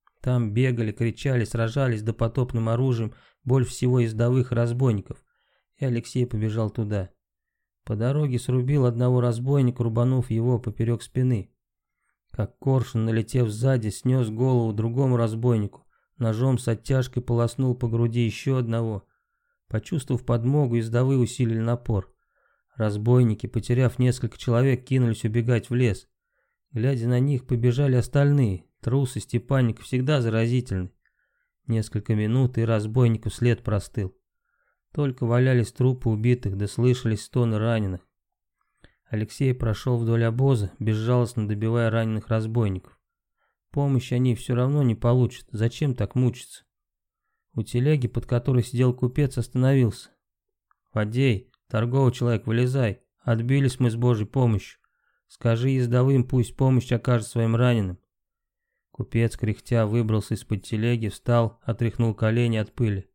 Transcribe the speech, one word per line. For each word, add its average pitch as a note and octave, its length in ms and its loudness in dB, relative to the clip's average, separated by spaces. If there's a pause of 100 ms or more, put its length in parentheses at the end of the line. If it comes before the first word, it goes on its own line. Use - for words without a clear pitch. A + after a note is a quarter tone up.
(220)
Там A#2+ 320 0
бегали, A#2 400 0
кричали, A#2 500 -2
сражались A#2 640 -2
допотопным A2+ 640 -2
оружием A#2 460 -2 (280)
больше B2+ 280 0
всего B2+ 280 0
ездовых A#2+ 540 0
разбойников. A#2+ 720 -2 (520)
И - 80 -6
Алексей B2 400 -2
побежал A2 460 -2
туда. G#2 400 -4 (720)
По A2 120 -4
дороге C3 420 0
срубил B2+ 480 2
одного B2 340 2
разбойника, B2 600 0
рубанув A#2+ 480 0
его A#2 300 0
поперёк A2+ 420 -2
спины. B2+ 480 -2 (800)
Как - 300 -6
коршун, A#2+ 460 0
налетев A2+ 420 0
сзади, A2+ 400 0
снёс B2 420 -2
голову A#2+ 420 0
другому A#2 440 0
разбойнику. A2+ 680 -2 (320)
Ножом A#2+ 420 0
с - 100 -6
оттяжкой B2+ 560 -2
полоснул A#2+ 500 0
по B2 140 -4
груди A#2 360 0
ещё B2+ 340 -2
одного. A2+ 460 -4 (640)
Почувствовав B2+ 580 -4
подмогу, B2 520 0
ездовые A#2+ 420 0
усилили A#2 400 0
напор. A2+ 560 -4 (600)
Разбойники, A2 720 2
потеряв A#2+ 500 -2
несколько B2+ 400 0
человек, B2+ 460 0
кинулись B2 400 0
убегать A2+ 460 0
в A#2+ 40 -4
лес. A#2+ 320 0 (640)
Глядя A#2+ 360 -2
на B2 100 2
них, C3+ 280 0
побежали B2 500 2
остальные. C#3 680 2 (160)
Трусость B2+ 540 -4
и A#2+ 60 2
паника B2 420 0
всегда C3 380 0
заразительны. A2+ 720 0 (720)
Несколько A2 480 -2
минут, A#2+ 440 0
и A2+ 60 0
разбойнику A2 640 0
след A#2 360 0
простыл. G2+ 520 -4 (760)
Только C3+ 340 -2
валялись B2 460 2
трупы B2+ 360 0
убитых, A2 480 0
да G2+ 120 -2
слышались A#2 560 0
стоны A#2 340 -2
раненых. G#2+ 420 -2 (1040)
Алексей A2+ 480 -2
прошёл A#2+ 460 -2
вдоль A2+ 260 0
обоза, A#2 540 2
безжалостно A2 720 0
добивая A2 420 0
раненых A2 380 -2
разбойников. A2 720 -2 (720)
Помощь C#3 420 0
они B2 240 2
всё - 180 -6
равно C#3 280 0
не A#2+ 120 2
получат, A#2+ 560 0
зачем A#2 460 -2
так - 180 -4
мучиться? B2+ 500 -2 (880)
У A2 100 -6
телеги, B2+ 440 0
под - 200 -4
которой B2 360 2
сидел B2 320 2
купец, C3 440 -2
остановился. B2+ 720 2 (840)
"Фадей, A2 580 0 (180)
торговый A#2+ 440 2
человек, A#2+ 340 0
вылезай, B2 560 0 (200)
отбились B2 580 0
мы B2 100 4
с A2+ 60 -6
Божьей A#2 300 2
помощью. A#2 540 0 (500)
Скажи A#2+ 400 0
ездовым, B2+ 540 2
пусть B2+ 320 0
помощь C3 340 2
окажет A#2+ 380 0
своим A2+ 260 0
раненым". A2+ 460 0 (920)
Купец, A#2 460 -2
кряхтя, A2 500 -2
выбрался G#2+ 480 0
из-под - 300 -6
телеги, A2+ 420 -2
встал, A#2 560 0
отряхнул A2+ 520 -2
колени A2+ 420 0
от G#2+ 180 -4
пыли. G#2 400 -2